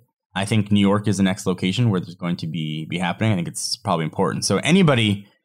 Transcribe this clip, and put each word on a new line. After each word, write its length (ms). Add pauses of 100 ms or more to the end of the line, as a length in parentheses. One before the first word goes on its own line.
(340)
I 100
think 280
New 80
York 260
is 100
the 60
next 240
location 440
where 100
there's 160
going 220
to 100
be, 420
be 80
happening. 340
I 40
think 120
it's 280
probably 280
important. 400
So 140
anybody, 680 (160)